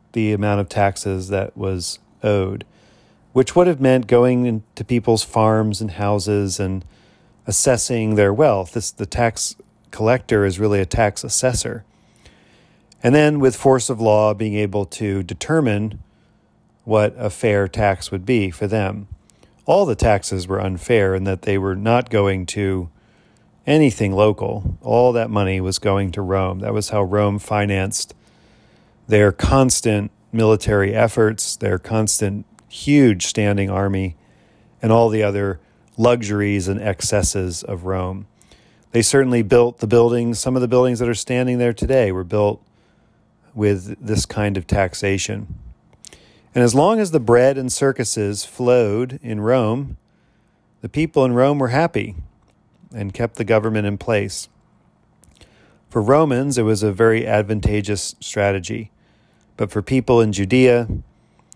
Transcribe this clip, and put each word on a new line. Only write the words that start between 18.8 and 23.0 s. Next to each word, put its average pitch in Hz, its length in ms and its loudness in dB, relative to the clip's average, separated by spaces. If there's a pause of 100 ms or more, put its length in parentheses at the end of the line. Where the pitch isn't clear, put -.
All 185 180 4
the 135 100 -2
taxes 98 540 0
were 95 100 -2
unfair 95 560 0
in 95 100 -4
that 95 180 -4
they 98 160 -2
were 95 180 -2
not 117 320 0
going 98 380 0
to 95 420 -4 (800)